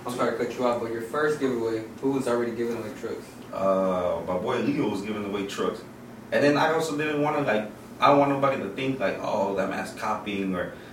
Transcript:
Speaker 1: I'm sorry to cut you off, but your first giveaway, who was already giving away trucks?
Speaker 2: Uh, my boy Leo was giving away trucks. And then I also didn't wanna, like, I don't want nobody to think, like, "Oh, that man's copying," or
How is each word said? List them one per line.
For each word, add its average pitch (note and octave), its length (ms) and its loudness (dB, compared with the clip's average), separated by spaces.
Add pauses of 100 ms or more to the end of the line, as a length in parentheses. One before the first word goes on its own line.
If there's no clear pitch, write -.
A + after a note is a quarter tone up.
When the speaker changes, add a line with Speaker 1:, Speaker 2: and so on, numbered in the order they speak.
Speaker 1:
I'm B2 100 -4
sorry A#2+ 220 0
to A#2+ 80 0
cut - 120 -6
you B2+ 100 0
off, A#2 140 2
but A2+ 100 -4
your A#2 100 -4
first D3 380 0
giveaway, A2+ 440 0 (180)
who C3+ 100 2
was B2+ 160 0
already A#2+ 240 2
giving A#2 260 -2
away G#2+ 120 -6 (120)
trucks? - 240 -6 (280)
Speaker 2:
Uh, F#2 760 2
my - 100 0
boy B2 220 0
Leo C3+ 300 2
was G2 120 -2
giving G#2 240 -4
away G2 220 -2
trucks. - 340 -2 (500)
And - 120 4
then D3 140 6
I D#3+ 160 4
also D3 240 0
didn't D3+ 240 0
wanna, D3 200 2
like, A2+ 280 0 (320)
I C#3 60 6
don't C#3+ 120 8
want C#3+ 120 6
nobody C3+ 300 2
to - 80 -4
think, C3 300 -2
like, F#2+ 220 0
"Oh, G2 340 0
that F#2+ 140 0
man's - 220 -6
copying," G2 640 -2
or - 180 -4 (200)